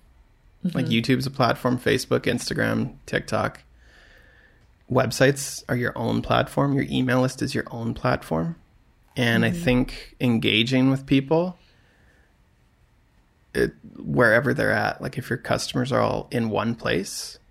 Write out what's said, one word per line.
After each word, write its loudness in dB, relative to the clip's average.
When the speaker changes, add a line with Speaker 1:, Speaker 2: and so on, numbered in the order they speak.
Speaker 1:
Like, 0
Speaker 2:
Mm-hmm. 0
Speaker 1:
YouTube's 0
a -8
platform, 0
Facebook, 0
Instagram, -2
TikTok. -4
Websites 2
are -2
your -2
own -2
platform. 0
Your 0
email 2
list -2
is -4
your -2
own -6
platform. -2
And 2
I 2
Speaker 2:
Mm-hmm. -4
Speaker 1:
think -2
engaging 2
with -2
people, 2
it, 0
wherever 4
they're 0
at, 0
like, -8
if -8
your -4
customers -2
are 2
all -2
in -2
one 0
place, -4